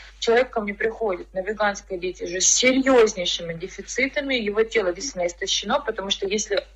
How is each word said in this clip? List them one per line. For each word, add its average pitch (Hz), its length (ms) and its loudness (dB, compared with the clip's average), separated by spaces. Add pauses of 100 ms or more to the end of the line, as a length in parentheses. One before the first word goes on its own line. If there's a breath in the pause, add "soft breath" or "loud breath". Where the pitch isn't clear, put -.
(200 loud breath)
человек 240 320 4
ко 226 100 -2
мне 202 140 -6
приходит 214 580 -2
на 190 80 -4
веганской 202 560 -2
диете 180 280 -6
уже 175 140 -6
с 180 80 2
серьёзнейшими 226 1080 4
дефицитами, 262 800 -4
его 208 280 0
тело 202 300 0
действительно 180 320 -4
истощено, 202 540 -2
потому 202 320 -4
что 202 160 -2
если 202 480 -2